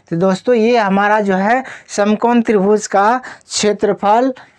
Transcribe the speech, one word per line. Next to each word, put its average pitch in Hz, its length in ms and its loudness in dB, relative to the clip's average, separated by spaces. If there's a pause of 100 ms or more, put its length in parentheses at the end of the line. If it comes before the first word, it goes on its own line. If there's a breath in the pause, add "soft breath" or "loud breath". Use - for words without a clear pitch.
(100 loud breath)
तो 165 60 -4
दोस्तों, 190 380 0
ये 233 240 2
हमारा 208 420 0
जो 196 140 0
है 226 300 0 (240 loud breath)
समकोण 214 520 0
त्रिभुज 208 460 0
का 208 340 0 (260 loud breath)
क्षेत्रफल 208 880 0 (240 loud breath)